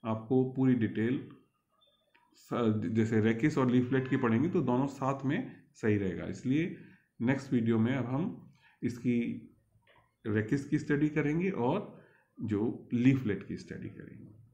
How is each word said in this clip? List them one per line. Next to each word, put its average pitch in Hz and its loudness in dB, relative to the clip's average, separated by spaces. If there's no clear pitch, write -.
आपको 127 0
पूरी 131 4
डिटेल 110 0
स-, 110 0
जैसे 110 2
रेकिस 113 2
और 127 4
लीफलेट 127 2
की 139 0
पढ़ेंगे 123 2
तो 190 0
दोनों 127 0
साथ 135 -4
में 170 -4
सही 107 2
रहेगा, 90 -2
इसलिए 143 -2
नेक्स्ट 135 0
वीडियो 113 2
में 120 2
अब 120 -2
हम 147 -6
इसकी 117 -2
रेकिस 110 0
की 151 0
स्टडी 151 0
करेंगे 156 0
और 143 -2
जो 104 -2
लीफलेट 120 2
की 92 -8
स्टडी - -12
करेंगे। - -18